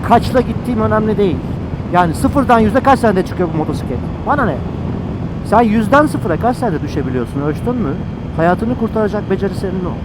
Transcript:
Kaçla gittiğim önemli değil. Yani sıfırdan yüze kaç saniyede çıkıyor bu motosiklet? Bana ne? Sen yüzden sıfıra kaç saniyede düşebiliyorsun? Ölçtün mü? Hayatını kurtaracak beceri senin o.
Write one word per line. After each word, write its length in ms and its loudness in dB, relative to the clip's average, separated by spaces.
Kaçla 320 4
gittiğim 400 -2
önemli 360 0
değil. 200 2
Yani 220 4
sıfırdan 440 2
yüze 220 4
kaç 180 4
saniyede 280 2
çıkıyor 280 -2
bu 20 0
motosiklet? 420 -2
Bana 180 2
ne? 120 0
Sen 160 4
yüzden 440 4
sıfıra 300 -2
kaç 200 0
saniyede 280 -2
düşebiliyorsun? 560 -2
Ölçtün 360 -2
mü? 160 -2
Hayatını 420 2
kurtaracak 520 -2
beceri 240 0
senin 300 -4
o. 80 -4